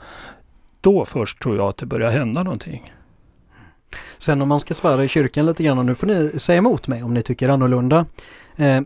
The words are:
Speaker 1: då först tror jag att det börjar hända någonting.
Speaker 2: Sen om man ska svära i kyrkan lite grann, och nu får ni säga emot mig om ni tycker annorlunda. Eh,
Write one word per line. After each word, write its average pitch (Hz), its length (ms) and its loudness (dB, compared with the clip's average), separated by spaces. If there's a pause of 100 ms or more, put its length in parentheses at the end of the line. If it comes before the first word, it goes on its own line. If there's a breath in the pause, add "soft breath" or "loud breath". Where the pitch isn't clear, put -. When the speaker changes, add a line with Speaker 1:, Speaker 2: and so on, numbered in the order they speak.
(800 loud breath)
Speaker 1:
då 185 240 4
först - 360 -6
tror 107 160 -2
jag 98 120 0
att - 80 -6
det 139 80 -12
börjar 113 260 -2
hända 131 320 -2
någonting. - 500 -10 (1200 loud breath)
Speaker 2:
Sen 143 240 0
om 139 60 0
man 143 120 2
ska - 140 -6
svära 135 300 2
i 135 40 2
kyrkan 147 380 0
lite 165 180 0
grann, 139 160 2
och 123 60 0
nu 123 100 0
får 190 120 -4
ni 165 320 0
säga 175 180 2
emot 185 300 2
mig 120 160 -4
om 120 100 -4
ni 120 100 0
tycker 127 260 -2
annorlunda. 131 560 2 (500 loud breath)
Eh, 139 300 2